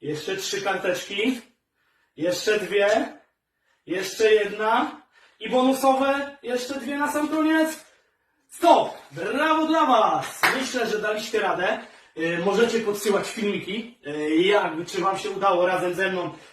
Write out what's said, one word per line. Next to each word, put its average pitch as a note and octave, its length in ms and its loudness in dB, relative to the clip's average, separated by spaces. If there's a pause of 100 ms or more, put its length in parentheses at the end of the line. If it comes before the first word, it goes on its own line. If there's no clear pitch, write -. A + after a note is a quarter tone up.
jeszcze D3+ 360 -6
trzy F#3+ 260 -6
karteczki. G3+ 800 -2 (760)
Jeszcze F3+ 420 0
dwie. G3+ 600 0 (680)
Jeszcze F#3+ 460 2
jedna. G#3+ 680 2 (400)
I A3 100 -10
bonusowe. C4+ 920 2
Jeszcze B3 320 -4
dwie C#4+ 240 -6
na C#4+ 140 -2
sam D4+ 160 0
koniec. D#4 560 2 (640)
Stop! - 500 4 (120)
Brawo C#4 560 0
dla D#4 200 2
was! - 540 2 (200)
Myślę, B3 260 -4
że G#3+ 120 -2
daliście G#3+ 420 -4
radę. F#3 380 -2 (400)
Y, E3 260 -2
możecie A3+ 360 2
podsyłać G3+ 480 -2
filmiki, G3+ 800 -6
y, D3+ 300 -2
jak, F#3 360 2 (140)
czy F#3 140 -6
wam F#3+ 180 0
się G#3 120 -8
udało F#3 360 2
razem F3+ 280 0
ze F#3 180 -2
mną, E3+ 180 -4 (220)